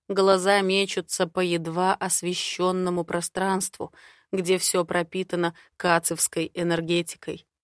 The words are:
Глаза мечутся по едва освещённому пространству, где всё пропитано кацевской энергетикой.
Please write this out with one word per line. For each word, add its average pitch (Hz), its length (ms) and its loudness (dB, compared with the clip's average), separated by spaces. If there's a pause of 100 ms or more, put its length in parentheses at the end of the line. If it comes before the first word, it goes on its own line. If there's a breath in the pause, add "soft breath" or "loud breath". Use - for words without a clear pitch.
Глаза 196 520 4
мечутся 190 680 0
по 170 140 -4
едва 170 540 0
освещённому 180 1120 -2
пространству, 185 880 -4 (380 loud breath)
где 185 280 2
всё 180 260 0
пропитано 175 720 -2 (220 soft breath)
кацевской 170 800 0
энергетикой. 170 920 -2 (180)